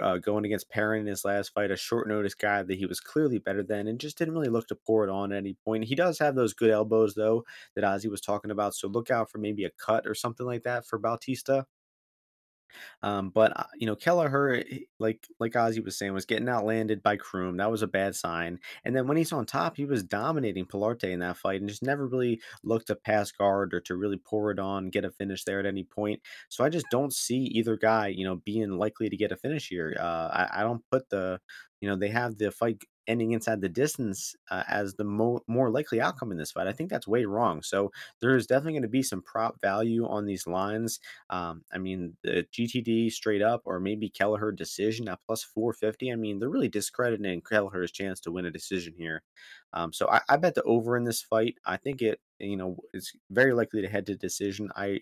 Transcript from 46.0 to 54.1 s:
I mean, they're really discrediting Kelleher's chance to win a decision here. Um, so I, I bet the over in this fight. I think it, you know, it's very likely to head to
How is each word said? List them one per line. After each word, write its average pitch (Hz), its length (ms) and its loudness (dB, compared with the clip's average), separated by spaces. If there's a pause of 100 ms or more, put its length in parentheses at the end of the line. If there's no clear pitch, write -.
I 117 60 -4
mean, 107 200 -2
they're 120 140 -2
really 196 180 2
discrediting 101 720 -2
Kelleher's 98 500 2
chance 98 300 -6
to 85 100 -6
win 90 140 -2
a 87 60 -4
decision 85 440 -6
here. 82 280 -6 (500)
Um, 85 180 -4
so - 160 0
I, - 220 6
I 143 80 8
bet 165 160 2
the - 100 0
over 117 320 2
in 120 80 0
this 117 200 -2
fight. 113 320 2 (100)
I 90 120 -2
think 139 260 -4
it, 107 160 2 (180)
you 101 200 -4
know, 92 200 -6 (160)
it's 95 180 -10 (200)
very 127 220 6
likely 110 280 2
to 95 80 -2
head 101 180 -2
to 104 80 -2